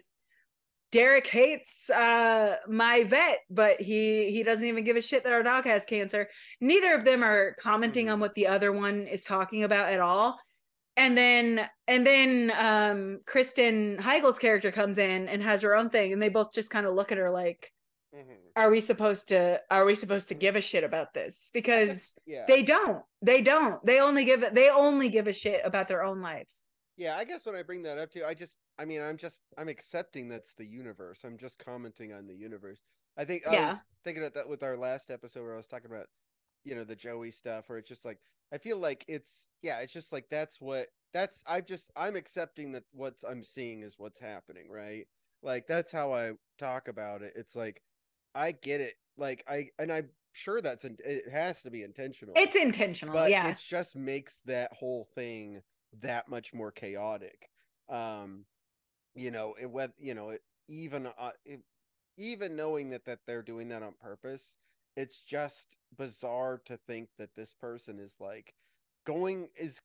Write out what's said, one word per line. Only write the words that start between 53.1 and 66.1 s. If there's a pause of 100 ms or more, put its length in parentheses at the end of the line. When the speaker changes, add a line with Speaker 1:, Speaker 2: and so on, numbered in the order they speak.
Speaker 2:
But
Speaker 1:
yeah.
Speaker 2:
it (100)
just
makes
that
whole
thing (400)
that
much
more
chaotic. (400)
Um, (720)
you
know,
it,
with,
you
know,
it, (260)
even,
uh, (140)
it, (580)
even
knowing
that,
that
they're
doing
that
on
purpose, (420)
it's
just (200)
bizarre